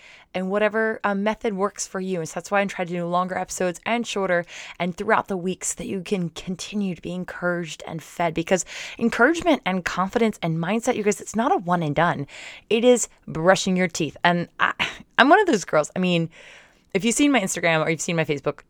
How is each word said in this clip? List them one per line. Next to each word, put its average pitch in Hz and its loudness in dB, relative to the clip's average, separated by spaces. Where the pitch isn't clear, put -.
and 185 -4
whatever, 214 0
uh, 202 0
method 214 -2
works 196 -2
for 190 -6
you. 185 -2
And 160 -6
so - -14
that's - -10
why 202 4
I'm 202 0
trying 185 -6
to 175 -6
do 175 -2
longer 180 0
episodes 180 -2
and 226 -2
shorter 180 0
and 175 -2
throughout 208 2
the 196 -2
week 175 -4
so - -4
that - -10
you 202 -4
can 175 -2
continue 190 -6
to - -12
be 170 -8
encouraged 175 -4
and 160 -8
fed, 170 -2
because 170 0
encouragement 294 2
and 185 -2
confidence 208 0
and 160 0
mindset, 208 0
you 214 -2
guys, 202 0
it's - -10
not 247 2
a 392 4
one 180 0
and 147 -2
done. 151 0
It 220 2
is 247 6
brushing 180 2
your 180 2
teeth. 151 -4
And 175 2
I, - 2
I'm 254 8
one 370 8
of 415 2
those 240 2
girls. 151 2
I - -4
mean, 170 0
if 185 0
you've 226 2
seen 294 4
my 254 4
Instagram 170 0
or 151 0
you've 160 -2
seen 170 -2
my 160 2
Facebook, 143 -4